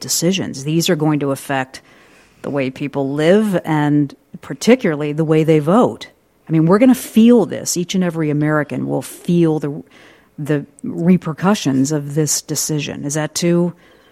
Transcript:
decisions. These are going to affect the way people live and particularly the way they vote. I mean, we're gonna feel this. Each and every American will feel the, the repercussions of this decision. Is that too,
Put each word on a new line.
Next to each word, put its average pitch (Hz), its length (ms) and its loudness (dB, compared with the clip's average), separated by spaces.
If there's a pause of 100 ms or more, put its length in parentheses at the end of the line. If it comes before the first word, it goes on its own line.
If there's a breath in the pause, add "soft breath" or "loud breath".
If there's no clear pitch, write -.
decisions. 160 640 -4
These 160 240 0
are 180 80 2
going 151 240 0
to 139 120 -2
affect 135 500 -6 (580 soft breath)
the - 100 -8
way 135 200 -2
people 139 420 -6
live 175 540 2
and 147 500 0 (240)
particularly 151 720 0
the 156 120 -2
way 156 200 4
they 160 140 4
vote. 156 500 2 (400)
I 156 40 -2
mean, 160 120 4
we're 185 140 4
gonna 254 160 6
feel 226 500 4
this. - 320 -6
Each 175 180 -4
and 185 80 0
every 160 280 -2
American 147 560 -2
will 139 160 -4
feel 165 560 0
the, 147 240 -8 (560 soft breath)
the 143 260 -2 (180)
repercussions 165 1080 0
of 143 220 -6
this 151 260 -2
decision. 147 640 -6
Is 143 80 -6
that 151 220 -6
too, 175 400 0 (380 soft breath)